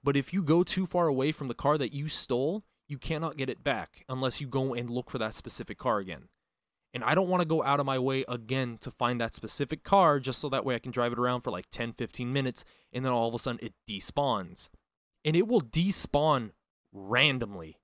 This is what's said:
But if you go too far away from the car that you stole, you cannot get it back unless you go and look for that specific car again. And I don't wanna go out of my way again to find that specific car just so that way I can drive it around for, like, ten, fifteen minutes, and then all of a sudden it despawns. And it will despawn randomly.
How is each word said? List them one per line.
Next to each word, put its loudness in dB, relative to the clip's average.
But 2
if -2
you 2
go 6
too 0
far 2
away 2
from -6
the -4
car 2
that -2
you -6
stole, -2
you -8
cannot -6
get -2
it -8
back -4
unless 0
you -8
go 0
and -4
look -4
for -6
that -2
specific -6
car 2
again. -10
And -6
I 2
don't 2
wanna 2
go 2
out 2
of 0
my 0
way 0
again -4
to -10
find 0
that -4
specific -4
car 6
just -2
so -4
that -2
way 0
I -2
can -10
drive 0
it -4
around 0
for, -4
like, -8
ten, -6
fifteen -6
minutes, -2
and -6
then 0
all 2
of -2
a -2
sudden -4
it -10
despawns. -2
And 2
it 4
will 4
despawn 2
randomly. 0